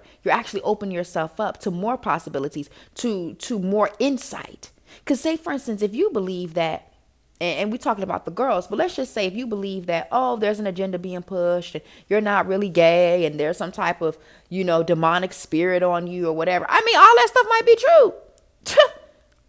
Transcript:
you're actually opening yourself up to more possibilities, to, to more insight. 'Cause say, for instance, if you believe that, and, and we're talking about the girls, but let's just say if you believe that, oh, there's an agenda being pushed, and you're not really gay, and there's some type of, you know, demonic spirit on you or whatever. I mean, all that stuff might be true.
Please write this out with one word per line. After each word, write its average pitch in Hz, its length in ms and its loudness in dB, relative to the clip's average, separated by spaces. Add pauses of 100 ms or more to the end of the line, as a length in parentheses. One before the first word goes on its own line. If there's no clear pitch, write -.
(240)
you're 151 100 0
actually - 280 -4
opening 202 340 -4
yourself 175 420 -6
up 208 220 -6
to 196 120 -6
more 208 260 -4
possibilities, 151 720 -6 (260)
to, 190 380 -6
to - 260 -8
more 196 300 0 (100)
insight. - 720 -6 (340)
'Cause 269 140 0
say, 320 160 -2
for 320 160 -8
instance, 233 300 -6
if 208 120 -2
you 381 180 0
believe 185 420 -6
that, 165 400 -4 (480)
and, 165 180 -2
and 208 120 -2
we're 247 60 -4
talking 208 260 -4
about 180 220 -4
the 170 60 -8
girls, 196 360 -2
but 208 100 -6
let's 349 180 -2
just 262 180 -6
say 208 120 -2
if 185 80 -4
you 247 140 -8
believe 196 400 -6
that, 165 240 -4
oh, 247 260 0
there's 214 220 -2
an 214 80 -6
agenda 185 300 -4
being 180 260 -10
pushed, 175 520 -2
and 156 80 -12 (240)
you're 214 140 2
not 202 260 0
really 190 220 -2
gay, 170 560 4
and 151 140 -4
there's 156 180 -2
some 170 140 -8
type 175 300 -4
of, 160 160 -2 (320)
you 185 140 -4
know, 165 180 2
demonic 170 520 0
spirit 180 500 0
on 175 240 0
you 180 200 -4
or 160 60 0
whatever. 175 360 0
I 370 160 4
mean, 466 100 2
all 415 200 10
that 480 140 6
stuff 466 200 4
might 453 160 0
be 466 100 8
true. - 1000 2 (720)